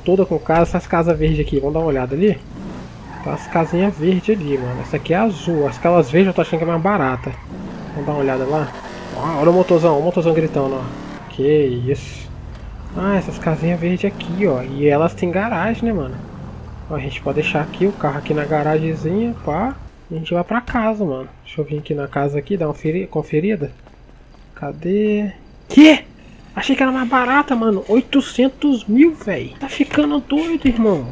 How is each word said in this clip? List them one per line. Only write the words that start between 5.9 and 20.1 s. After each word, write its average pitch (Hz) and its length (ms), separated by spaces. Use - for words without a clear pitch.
verdes 185 160
eu 180 60
tô 175 80
achando 160 180
que 165 60
é - 20
mais 170 140
barata. 139 500
Vamos 143 120
dar 147 60
uma 147 100
olhada 131 220
lá. 143 240
Ó, 151 240
olha 156 100
o 170 40
motorzão, 170 400
olha 143 80
o - 20
motorzão 170 300
gritando, 147 420
ó. 131 60
Que - 140
isso. - 380
Ah, 196 180
essas - 220
casinhas 165 420
verdes 175 260
aqui, 190 400
ó. 131 160
E 139 260
elas 147 260
têm 175 180
garagem, 214 540
né, 226 80
mano? 135 220
Ó, 160 60
a 139 40
gente 135 220
pode - 140
deixar 151 260
aqui 165 240
o 202 80
carro 143 240
aqui 147 160
na 151 100
garagenzinha, 156 880
pá. 202 300